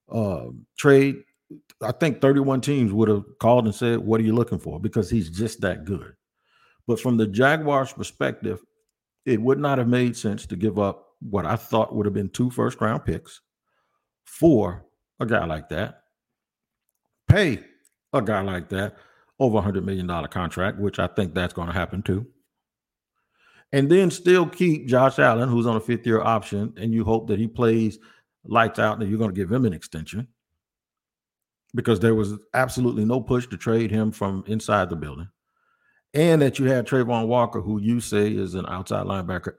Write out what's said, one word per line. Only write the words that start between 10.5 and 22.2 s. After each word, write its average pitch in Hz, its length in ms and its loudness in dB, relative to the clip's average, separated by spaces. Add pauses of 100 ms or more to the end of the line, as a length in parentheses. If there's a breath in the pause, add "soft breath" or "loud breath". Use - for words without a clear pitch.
give 95 220 -2
up - 420 -2
what 95 240 -4
I 78 120 -2
thought - 380 -2
would 104 120 0
have 101 80 -2
been 101 160 -4
two 123 180 -2
first-round 117 560 -2
picks - 380 -8 (840)
for 104 640 2 (340)
a 127 60 -4
guy 107 180 2
like 78 240 -6
that, - 360 -8 (1200)
pay 175 340 4 (520)
a 139 80 2
guy 101 180 0
like 92 300 -6
that 98 260 -4 (420 soft breath)
over 117 200 2
a - 20 2
hundred 95 240 -2
million 95 220 -4
dollar 87 220 -6
contract, 90 500 -4
which 101 200 -4
I 92 100 -2
think 90 260 -4
that's 90 180 -4
gonna 85 220 -8
happen 90 280 -4
too, 101 240 -2 (1400 soft breath)